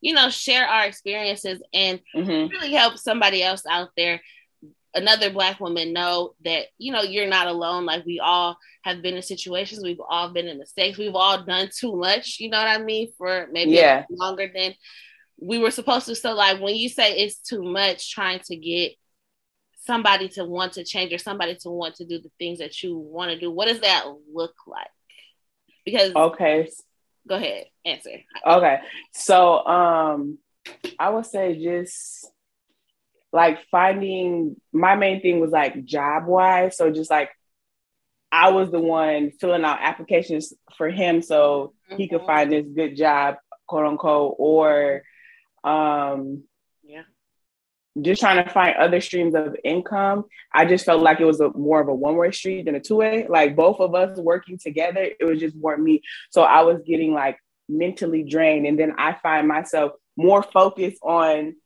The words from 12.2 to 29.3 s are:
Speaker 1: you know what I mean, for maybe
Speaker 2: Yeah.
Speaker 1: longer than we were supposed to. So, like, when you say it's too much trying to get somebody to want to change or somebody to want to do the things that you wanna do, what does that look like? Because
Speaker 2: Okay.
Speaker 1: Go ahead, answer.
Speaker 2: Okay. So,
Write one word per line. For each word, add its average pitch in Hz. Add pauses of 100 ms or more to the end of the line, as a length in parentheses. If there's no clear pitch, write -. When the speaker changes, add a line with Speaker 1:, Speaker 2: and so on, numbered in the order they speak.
Speaker 1:
you 220
know 220
what 220
I 220
mean, 220
for 180
maybe 165
Speaker 2:
Yeah. 143
Speaker 1:
longer 185
than 185 (680)
we 214
were 226
supposed 247
to. 233
So, 226
like, 196
when 202
you 233
say 214
it's 208
too 214
much 185
trying 185
to 175
get 170 (960)
somebody 202
to 190
want 180
to 180
change 185
or 170
somebody 180
to 175
want 170
to 175
do 170
the 160
things 175
that 156
you 175
wanna 165
do, 170
what 185
does 226
that 185 (280)
look 165 (120)
like? - (960)
Because 202
Speaker 2:
Okay. 160 (560)
Speaker 1:
Go 190
ahead, 120 (180)
answer. - (260)
Speaker 2:
Okay. 160 (320)
So, 180